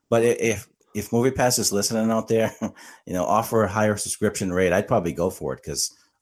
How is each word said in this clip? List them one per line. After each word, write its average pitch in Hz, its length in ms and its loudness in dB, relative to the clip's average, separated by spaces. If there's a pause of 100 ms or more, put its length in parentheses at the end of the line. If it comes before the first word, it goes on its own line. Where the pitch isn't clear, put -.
but 117 140 2
i-, 117 40 4 (140)
if, 104 280 -2 (260)
if 104 160 -6
MoviePass 127 480 2
is 107 140 -2
listening 110 380 0
out 110 180 0
there, 110 300 2
<laughs> - 40 -6 (440)
you 87 60 -10
know, 90 120 -2
offer 110 400 2
a 98 40 -2
higher 107 280 0
subscription - 560 -4
rate, 90 200 2
I'd 101 160 0
probably 85 240 0
go 85 160 0
for 73 260 -6
it - 80 -18
'cause - 300 -6 (300)